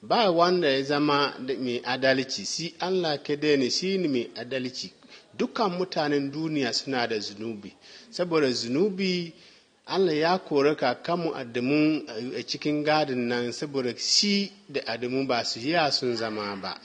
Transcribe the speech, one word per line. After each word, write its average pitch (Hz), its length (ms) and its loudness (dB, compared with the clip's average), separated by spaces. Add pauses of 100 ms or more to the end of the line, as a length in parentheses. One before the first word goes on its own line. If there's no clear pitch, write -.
ba 185 300 4
wanda 170 380 4
ya 135 140 2
zama 143 560 2
da 127 160 -4
mai 120 280 -4
adalci, 127 640 2
shi 165 340 -6
Allah 170 400 0
kadai 147 380 2
ne, 127 120 2
shi 190 280 0
ne 175 100 0
mai 120 280 0
adalci. 123 560 -8 (460)
Dukkan 226 400 0
mutanen 147 540 0
duniya 147 420 -2
suna 123 340 0
da 110 120 0
zunubi. 104 540 -10 (360)
Saboda 160 420 2
zunubi, 175 840 -2 (520)
Allah 175 320 2
ya 170 220 4
kori 147 360 4
kakanmu 160 600 0
Adamu 135 680 2 (320)
a 120 80 -6
cikin 151 400 -2
gadin 143 460 0
nan 120 240 -2
saboda 135 440 -4
shi - 540 0 (160)
da 135 200 -4
Adamu 123 400 -2
ba 120 180 0
su - 140 -6
iya 147 320 0
sun 123 240 0
zama 107 400 -4
ba, 95 280 -8